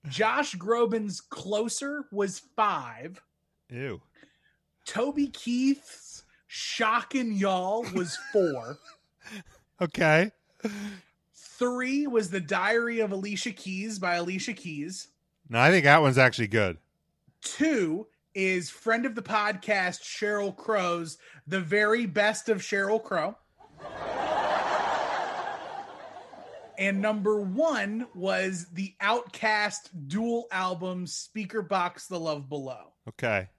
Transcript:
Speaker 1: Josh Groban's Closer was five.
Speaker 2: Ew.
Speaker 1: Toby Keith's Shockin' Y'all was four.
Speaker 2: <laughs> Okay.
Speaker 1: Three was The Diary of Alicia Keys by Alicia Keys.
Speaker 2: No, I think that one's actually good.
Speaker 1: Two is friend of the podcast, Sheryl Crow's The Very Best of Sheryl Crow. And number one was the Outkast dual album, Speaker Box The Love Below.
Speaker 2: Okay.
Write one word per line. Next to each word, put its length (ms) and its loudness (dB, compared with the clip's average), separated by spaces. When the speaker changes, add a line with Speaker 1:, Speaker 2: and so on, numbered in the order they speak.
Speaker 1:
Josh 480 0
Groban's 640 0
Closer 880 -4
was 260 -2
five. 640 -2
Speaker 2:
Ew. 300 -8
Speaker 1:
Toby 440 -2
Keith's 920 -2
Shockin' 880 0
Y'all 500 0
was 200 -2
four. 520 2
Speaker 2:
<laughs> 1000 -16
Okay. 480 4
Speaker 1:
Three 720 -2
was 240 2
The 120 -2
Diary 580 0
of 140 0
Alicia 400 -4
Keys 440 -8
by 180 0
Alicia 380 -2
Keys. 540 -10
Speaker 2:
No, 100 2
I 120 10
think 140 6
that 160 10
one's 160 6
actually 320 6
good. 280 2
Speaker 1:
Two 680 0
is 340 0
friend 360 0
of 100 -4
the 60 -6
podcast, 800 0
Sheryl 520 -2
Crow's 640 -2
The 140 0
Very 440 2
Best 440 0
of 80 4
Sheryl 440 0
Crow. 360 -2
And 240 0
number 400 0
one 720 0
was 560 -2
the 300 -8
Outkast 880 0
dual 440 -2
album, 560 -4
Speaker 540 -6
Box 460 -2
The 120 -6
Love 280 -4
Below. 460 -10
Speaker 2:
Okay. 380 0